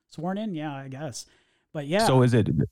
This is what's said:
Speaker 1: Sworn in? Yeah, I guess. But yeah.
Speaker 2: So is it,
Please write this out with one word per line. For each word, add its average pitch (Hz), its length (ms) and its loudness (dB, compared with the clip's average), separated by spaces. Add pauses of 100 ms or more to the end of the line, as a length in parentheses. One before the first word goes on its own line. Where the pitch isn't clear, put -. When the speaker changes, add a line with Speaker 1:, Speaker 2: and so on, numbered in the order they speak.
Speaker 1:
Sworn 185 300 -6
in? 214 160 -6
Yeah, 151 200 -8
I 135 140 -12
guess. 135 380 -10 (480)
But 143 120 -8
yeah. 202 200 2
Speaker 2:
So 131 160 6
is 120 100 4
it, 113 160 4 (240)